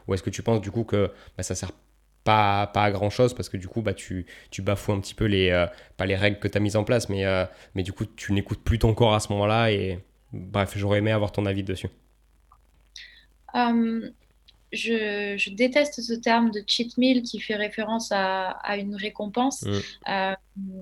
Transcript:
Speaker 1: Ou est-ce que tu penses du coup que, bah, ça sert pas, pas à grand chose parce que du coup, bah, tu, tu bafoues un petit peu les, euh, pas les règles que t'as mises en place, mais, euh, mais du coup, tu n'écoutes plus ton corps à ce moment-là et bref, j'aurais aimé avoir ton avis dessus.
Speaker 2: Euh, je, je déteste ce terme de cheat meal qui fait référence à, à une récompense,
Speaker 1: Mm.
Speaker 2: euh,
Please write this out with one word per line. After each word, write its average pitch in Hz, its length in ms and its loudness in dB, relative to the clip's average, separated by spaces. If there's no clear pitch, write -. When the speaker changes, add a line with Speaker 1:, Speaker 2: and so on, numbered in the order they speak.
Speaker 1:
Ou 98 60 0
est-ce 95 80 -2
que - 80 -4
tu - 120 -8
penses 113 200 2
du 98 80 -6
coup 110 140 -2
que, 101 260 0
bah, 95 60 -8
ça 98 120 -4
sert 95 180 -8
pas, 104 440 4
pas 104 160 0
à 104 60 4
grand 98 200 0
chose 123 220 2
parce - 160 -8
que - 80 -8
du 92 120 -8
coup, 117 120 -6
bah, 104 140 0
tu, 90 320 -8
tu - 100 -10
bafoues 101 320 0
un 98 80 0
petit - 140 -10
peu 110 100 0
les, 98 240 4
euh, 87 180 4
pas 92 80 -2
les 95 120 2
règles 101 240 0
que 104 80 -2
t'as 101 120 0
mises 104 160 0
en 107 80 2
place, 117 240 0
mais, 98 160 0
euh, 92 220 2
mais 95 100 0
du 95 100 -8
coup, 110 100 -4
tu - 300 -4
n'écoutes - 280 -2
plus 117 160 2
ton 113 140 4
corps 110 220 4
à 104 60 4
ce - 120 -4
moment-là 107 380 4
et 95 280 0
bref, 101 440 -2
j'aurais 101 220 2
aimé 107 120 2
avoir 104 220 0
ton 104 140 0
avis 98 160 0
dessus. 95 260 -4
Speaker 2:
Euh, 233 560 2
je, 214 640 -2
je 196 140 -4
déteste 254 500 2
ce 233 140 -4
terme 233 360 2
de 202 160 -6
cheat - 300 -2
meal 247 240 4
qui 233 200 -8
fait 214 160 -4
référence 214 540 -4
à, 190 420 0
à - 260 -6
une 202 160 -6
récompense, 214 680 -4
Speaker 1:
Mm. 101 160 0
Speaker 2:
euh, 190 260 0